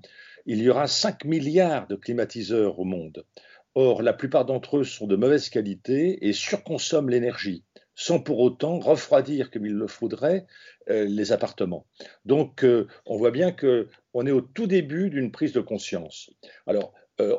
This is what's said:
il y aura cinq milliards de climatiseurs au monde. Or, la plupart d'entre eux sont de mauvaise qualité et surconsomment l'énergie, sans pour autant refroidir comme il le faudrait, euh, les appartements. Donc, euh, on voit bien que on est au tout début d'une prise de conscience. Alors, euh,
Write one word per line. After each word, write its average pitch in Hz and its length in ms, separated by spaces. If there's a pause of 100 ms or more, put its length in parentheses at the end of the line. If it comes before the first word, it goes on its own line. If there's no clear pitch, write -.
(440)
il 110 180
y 123 60
aura 131 180
cinq - 380
milliards 151 640
de 101 100
climatiseurs 107 840
au 90 60
monde. 85 400 (500)
Or, 123 280
la 117 100
plupart 135 320
d'entre 131 340
eux 139 60
sont 110 220
de 98 100
mauvaise 131 320
qualité 123 800
et 101 60
surconsomment - 720
l'énergie, 120 560 (300)
sans - 240
pour 131 220
autant 147 380
refroidir 139 720
comme 104 160
il 104 80
le 101 120
faudrait, 151 600 (440)
euh, 107 140
les 104 280
appartements. 92 540 (380)
Donc, 139 400
euh, 120 220 (200)
on 82 100
voit 113 140
bien 175 220
que 127 360 (260)
on 123 120
est 139 60
au 135 80
tout 214 260
début 175 440
d'une 135 220
prise 143 200
de 123 80
conscience. - 680 (360)
Alors, - 260 (280)
euh, 104 180